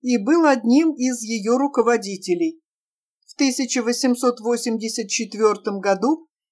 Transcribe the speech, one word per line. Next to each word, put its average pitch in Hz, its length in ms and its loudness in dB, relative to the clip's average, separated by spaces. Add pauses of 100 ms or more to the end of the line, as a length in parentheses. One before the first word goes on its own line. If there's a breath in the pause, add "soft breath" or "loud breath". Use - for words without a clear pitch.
и 247 160 0
был 302 300 2
одним 269 480 4
из 247 280 -4
её 226 360 0
руководителей. 202 1040 -2 (640)
В - 80 -20
тысяча 254 480 -2
восемьсот 247 580 0
восемьдесят 226 680 -4
четвёртом 208 720 -2
году 202 480 0 (240)